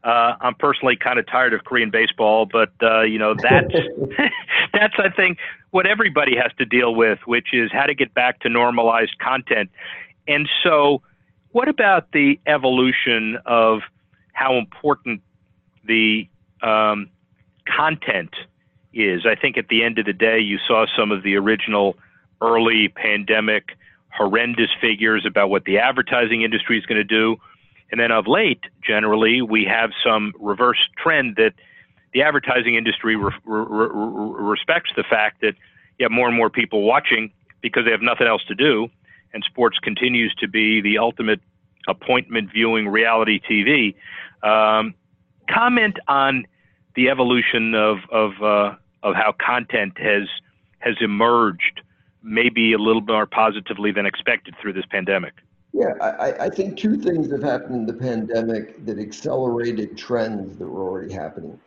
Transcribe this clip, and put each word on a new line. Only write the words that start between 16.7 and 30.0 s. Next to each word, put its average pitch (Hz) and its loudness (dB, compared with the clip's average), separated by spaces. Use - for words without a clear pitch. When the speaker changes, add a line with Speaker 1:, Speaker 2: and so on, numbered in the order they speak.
Speaker 1:
content 107 -2
is? 98 0
I 110 4
think 131 -2
at 110 -4
the 113 2
end 117 0
of 107 -2
the 104 -2
day, 113 2
you 101 -2
saw 113 4
some 107 0
of 95 -2
the 98 0
original 101 0
early 113 2
pandemic 107 -2
horrendous 113 0
figures 110 0
about 101 2
what 98 0
the 98 0
advertising 120 0
industry 113 -2
is - -8
gonna 107 0
do. 110 0
And 117 -6
then 117 2
of 107 0
late, 170 2
generally, 110 2
we 110 0
have 113 0